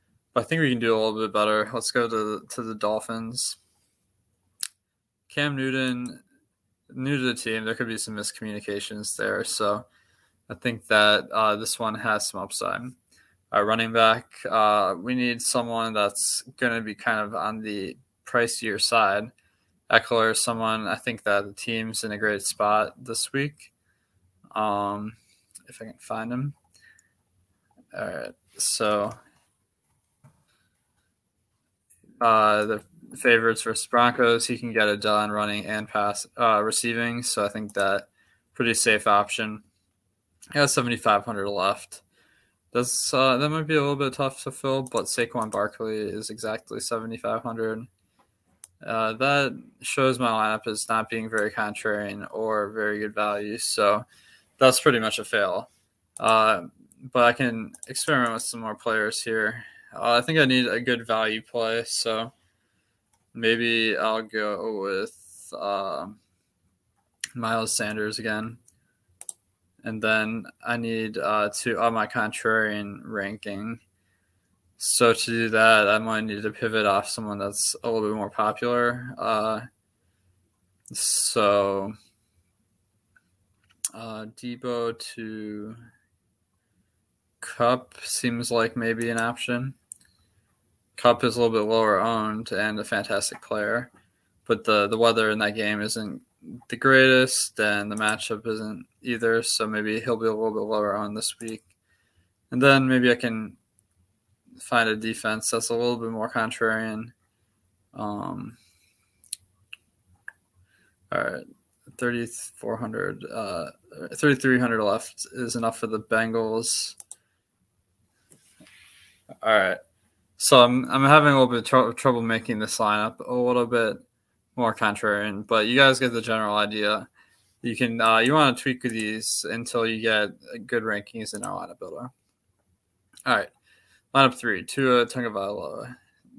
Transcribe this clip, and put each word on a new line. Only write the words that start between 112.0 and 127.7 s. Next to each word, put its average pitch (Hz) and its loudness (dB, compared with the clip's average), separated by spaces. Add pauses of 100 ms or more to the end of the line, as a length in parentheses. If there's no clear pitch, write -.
hundred, 110 -6
uh, 92 -8 (420)
thirty-three 135 4
hundred 117 0
left - -2
is 120 -6
enough 113 -2
for 117 -4
the 110 -2
Bengals. 113 -2 (2500)
All 110 4
right, 92 2 (600)
so 127 8
I'm, 123 4
I'm 135 4
having 147 10
a 139 6
little 131 8
bit 123 0
of 110 -4
tr-, 117 4
trouble 120 2
making 113 -2
this 107 -4
lineup 107 0 (100)
a 127 -4
little 123 2
bit 113 0 (600)
more 113 2
contrarian, 104 -2
but 110 2
you 120 2
guys 135 6
get 123 0
the 117 -2
general 110 0
idea. 104 0 (520)
You 117 -4